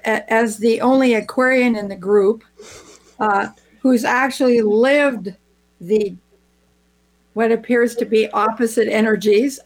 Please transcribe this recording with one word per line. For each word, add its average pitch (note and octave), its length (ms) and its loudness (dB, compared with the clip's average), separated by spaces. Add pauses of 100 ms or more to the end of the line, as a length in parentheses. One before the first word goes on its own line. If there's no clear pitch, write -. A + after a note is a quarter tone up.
(100)
a-, G#3+ 220 -2
as A3+ 240 0
the A3+ 240 0
only C4 320 2
Aquarian B3 640 0
in G3+ 120 -8
the G3 80 -12
group, G3+ 480 0 (720)
uh, G#3+ 300 -2 (340)
who's B3+ 220 2
actually B3 580 0
lived A3+ 720 0 (480)
the, G3 320 -2 (1200)
what A3+ 180 0
appears A#3+ 440 0
to A#3 100 -2
be G#3+ 240 0
opposite A3 580 -2
energies G#3+ 760 0